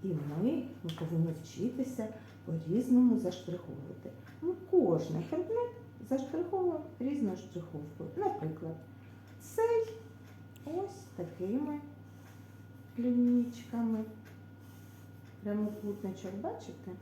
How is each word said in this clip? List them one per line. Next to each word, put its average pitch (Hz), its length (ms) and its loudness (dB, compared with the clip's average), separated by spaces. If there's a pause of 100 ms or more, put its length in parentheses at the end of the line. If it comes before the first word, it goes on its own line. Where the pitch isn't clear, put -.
І - 20 0
ми, 170 560 2 (220)
ми 165 140 -4
повинні 165 340 2 (100)
вчитися 226 640 -2 (360)
по-різному 240 720 8
заштриховувати. - 920 -4 (320)
Ну, 349 120 2 (160)
кожний 170 600 6
предмет 453 400 2 (380)
заштриховуємо 330 720 2 (200)
різною 247 360 2
штриховкою. - 800 -8
Наприклад, 160 600 0 (640)
цей 453 460 4 (800)
ось 359 400 -4 (120)
такими 240 640 -2 (1200)
лінієчками. 240 1040 4 (1400)
Прямокутничок, 202 1000 -2
бачите? - 480 -8 (120)